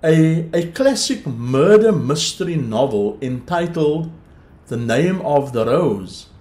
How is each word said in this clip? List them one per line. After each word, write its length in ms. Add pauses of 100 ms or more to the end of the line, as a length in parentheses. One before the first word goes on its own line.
a, 500
a 180
classic 540
murder 640
mystery 640
novel 680
entitled 880 (560)
The 100
Name 440
of 320
the 120
Rose 640 (140)